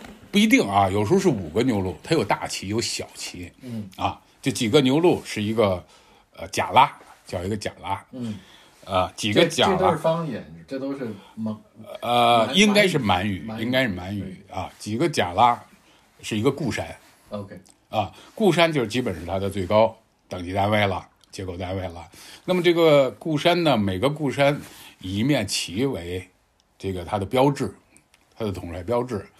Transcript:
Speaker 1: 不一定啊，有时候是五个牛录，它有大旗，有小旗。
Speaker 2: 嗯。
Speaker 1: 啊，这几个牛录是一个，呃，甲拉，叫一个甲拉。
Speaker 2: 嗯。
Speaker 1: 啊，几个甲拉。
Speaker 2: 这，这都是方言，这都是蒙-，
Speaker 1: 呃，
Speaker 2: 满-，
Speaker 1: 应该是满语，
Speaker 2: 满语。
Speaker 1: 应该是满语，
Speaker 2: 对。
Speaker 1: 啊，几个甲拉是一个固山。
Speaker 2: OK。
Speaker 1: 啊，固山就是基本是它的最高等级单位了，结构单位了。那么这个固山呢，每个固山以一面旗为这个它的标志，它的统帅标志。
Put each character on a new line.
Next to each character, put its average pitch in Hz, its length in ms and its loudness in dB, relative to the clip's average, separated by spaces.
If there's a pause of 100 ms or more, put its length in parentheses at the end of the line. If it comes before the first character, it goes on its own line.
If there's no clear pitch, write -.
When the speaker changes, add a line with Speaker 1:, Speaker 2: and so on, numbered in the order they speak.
(320)
Speaker 1:
不 196 60 2
一 214 100 4
定 226 180 4
啊， 98 240 4
有 104 160 0
时 107 80 0
候 101 60 6
是 185 80 2
五 98 220 -2
个 92 140 -2
牛 113 180 0
录， 92 200 -4
它 - 140 -2
有 131 80 2
大 - 240 -4
旗， - 220 -8
有 107 100 -2
小 - 340 -6
旗。 - 380 -14 (100)
Speaker 2:
嗯。 113 360 -10
Speaker 1:
啊， 98 240 -6 (200)
这 - 80 -2
几 113 200 -2
个 143 100 6
牛 131 200 4
录 165 260 4
是 - 180 -6
一 107 100 -2
个， 98 300 2 (540)
呃， - 100 -12
甲 87 240 -6
拉， 143 260 4 (300)
叫 87 160 -8
一 95 60 -4
个 110 80 -4
甲 - 240 -8
拉。 98 200 -8 (100)
Speaker 2:
嗯。 117 280 -10 (460)
Speaker 1:
啊， 92 300 0
几 104 180 -4
个 - 140 6
甲 185 200 2
拉。 196 60 4
Speaker 2:
这， 180 40 0
这 185 60 0
都 185 80 4
是 160 60 0
方 165 300 -2
言， 92 400 -12
这 135 120 -8
都 139 160 -6
是 120 160 -8 (220)
蒙-， 110 260 -8 (420)
Speaker 1:
呃， 117 440 4
Speaker 2:
满-， 123 100 -2
Speaker 1:
应 208 160 6
该 202 160 4
是 160 120 0
满 98 280 0
语， 95 120 -4
Speaker 2:
满 113 200 -10
语。 113 40 -6
Speaker 1:
应 123 80 -2
该 131 100 2
是 127 80 0
满 92 260 -8
语， 87 320 -10
Speaker 2:
对。 - 80 -16
Speaker 1:
啊， 87 220 -8
几 107 180 -8
个 160 140 0
甲 98 240 -2
拉 117 260 4 (600)
是 - 160 -6
一 104 60 -2
个 139 80 4
固 127 200 -4
山。 - 240 -8 (340)
Speaker 2:
OK。 101 300 -12 (300)
Speaker 1:
啊， 107 240 -4 (220)
固 196 180 4
山 165 180 4
就 147 100 0
是 113 60 0
基 117 140 -4
本 95 180 -4
是 85 60 -12
它 92 140 -2
的 98 100 -2
最 95 160 -4
高 107 320 4 (320)
等 92 160 -8
级 90 80 -8
单 98 160 2
位 104 160 2
了， 90 220 -4 (240)
结 101 120 -10
构 90 140 -10
单 92 180 -6
位 95 60 -6
了。 85 260 -12 (360)
那 185 100 0
么 180 80 2
这 170 140 4
个 147 340 6
固 156 260 -4
山 170 280 2
呢， 147 120 4
每 98 220 0
个 104 100 2
固 151 220 -2
山 139 320 2 (380)
以 92 180 -6
一 107 60 0
面 123 240 0
旗 - 400 -4
为 90 420 -8 (480)
这 95 160 -6
个 92 100 -8
它 - 140 -4
的 95 80 -2
标 127 240 2
志， 135 240 -4 (640)
它 113 80 -6
的 101 60 -2
统 90 200 -10
帅 90 120 -10
标 120 180 -2
志。 120 240 -6 (140)